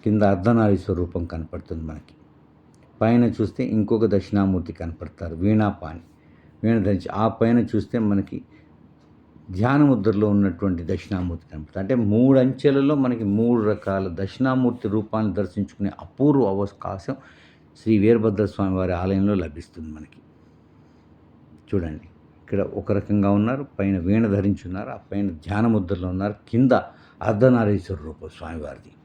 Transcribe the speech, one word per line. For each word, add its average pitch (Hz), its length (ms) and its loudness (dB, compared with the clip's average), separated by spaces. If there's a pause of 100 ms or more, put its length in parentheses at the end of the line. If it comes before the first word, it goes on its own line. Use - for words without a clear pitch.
కింద 107 180 2 (120)
అర్ధనారీశ్వర 101 680 2
రూపం 87 220 -4 (100)
కనపడుతుంది 80 560 -10
మనకి. 78 260 -16 (840)
పైన 120 220 4 (140)
చూస్తే 113 240 -2 (140)
ఇంకొక 107 300 2 (100)
దక్షిణామూర్తి 95 640 0
కనపడతారు, 82 640 -10
వీణాపాణి, 101 600 0 (580)
వీణ 113 140 2 (120)
ధరించి. 95 220 -2 (140)
ఆ - 20 2 (140)
పైన 117 200 4 (120)
చూస్తే 110 280 -4 (120)
మనకి 98 280 -2 (1160)
ధ్యాన 131 320 2
ముద్రలో 107 460 2
ఉన్నటువంటి 92 460 0 (100)
దక్షిణామూర్తి 90 600 -6
కనపడతారు. 78 340 -10
అంటే 127 100 0 (180)
మూడు 131 300 6
అంచెలలో 139 500 2 (120)
మనకి 117 200 -2 (140)
మూడు 117 220 2 (100)
రకాల 98 340 -2 (160)
దక్షిణామూర్తి 127 760 0
రూపాన్ని 107 440 -2
దర్శించుకునే 101 520 -4 (140)
అపూర్వ 139 400 2 (100)
అవకాశం 98 600 -6 (640)
శ్రీ 110 140 2 (100)
వీరభద్ర 107 500 4
స్వామి 95 260 -2
వారి 90 220 -2
ఆలయంలో 98 420 0
లభిస్తుంది 80 540 -14
మనకి. - 240 -20 (1500)
చూడండి, 80 380 -4 (360)
ఇక్కడ 98 180 -4 (180)
ఒక 98 200 -6
రకంగా 101 300 0 (100)
ఉన్నారు, 127 240 -2 (160)
పైన 98 180 0 (100)
వీణ 110 160 2 (140)
ధరించి 101 320 -2
ఉన్నారు, 104 280 -10
ఆ - 40 -18 (100)
పైన 101 160 -4 (180)
ధ్యాన 104 200 -2 (100)
ముద్రలో 92 400 -2
ఉన్నారు, 101 200 -4 (140)
కింద 123 240 4 (560)
అర్ధనారీశ్వర 107 760 2
రూపం 78 320 -14
స్వామివారిది. 78 540 -12 (140)